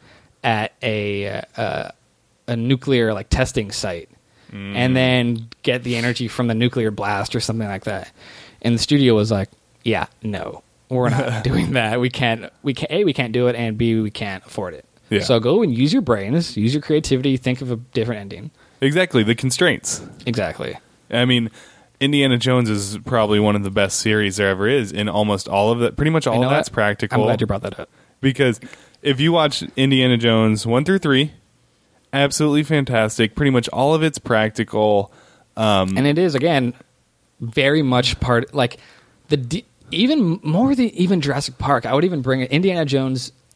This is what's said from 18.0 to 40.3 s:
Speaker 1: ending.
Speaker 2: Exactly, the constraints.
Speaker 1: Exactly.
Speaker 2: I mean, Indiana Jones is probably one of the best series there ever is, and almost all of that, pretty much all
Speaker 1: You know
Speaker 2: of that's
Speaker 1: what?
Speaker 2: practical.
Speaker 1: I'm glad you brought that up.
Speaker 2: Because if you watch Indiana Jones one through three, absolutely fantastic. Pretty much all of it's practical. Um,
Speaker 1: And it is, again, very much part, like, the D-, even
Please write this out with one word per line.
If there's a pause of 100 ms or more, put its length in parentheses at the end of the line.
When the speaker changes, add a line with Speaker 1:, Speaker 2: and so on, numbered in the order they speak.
Speaker 1:
ending. (300)
Speaker 2:
Exactly,
the
constraints. (240)
Speaker 1:
Exactly. (340)
Speaker 2:
I
mean, (500)
Indiana
Jones
is
probably
one
of
the
best
series
there
ever
is,
and
almost
all
of
that,
pretty
much
all
Speaker 1:
You
know
Speaker 2:
of
that's
Speaker 1:
what?
Speaker 2:
practical.
Speaker 1:
I'm
glad
you
brought
that
up. (320)
Speaker 2:
Because (420)
if
you
watch (140)
Indiana
Jones
one
through
three, (800)
absolutely
fantastic.
Pretty
much
all
of
it's
practical. (440)
Um,
Speaker 1:
And
it
is,
again, (680)
very
much
part,
like, (500)
the
D-, (260)
even